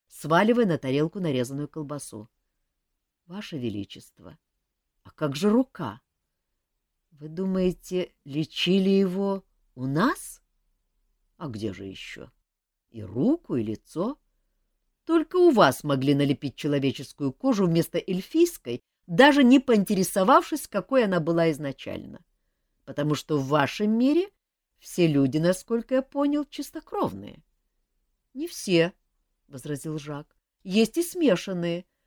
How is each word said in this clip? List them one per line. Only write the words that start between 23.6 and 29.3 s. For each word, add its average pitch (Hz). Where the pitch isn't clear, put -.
мире — 277
все -
люди, 143
насколько 185
я 262
понял, 285
чистокровные. — -
Не 285
все, — 175